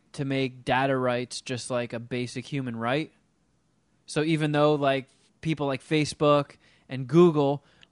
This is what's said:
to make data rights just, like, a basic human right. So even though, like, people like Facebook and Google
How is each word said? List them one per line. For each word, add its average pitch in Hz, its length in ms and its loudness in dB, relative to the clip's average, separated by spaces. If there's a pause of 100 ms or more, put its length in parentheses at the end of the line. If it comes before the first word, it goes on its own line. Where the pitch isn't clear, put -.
(120)
to 147 120 -8
make 135 400 -4
data 135 320 0
rights 123 440 -2
just, - 300 -8
like, 120 220 -4
a 117 80 -8
basic 123 460 -8
human 131 300 -8
right. 123 360 -4 (920)
So - 160 -2
even 156 300 0
though, 147 220 4
like, 135 340 0 (320)
people 151 280 -4
like 135 140 -4
Facebook 147 760 0 (320)
and 131 180 -10
Google 147 580 4 (280)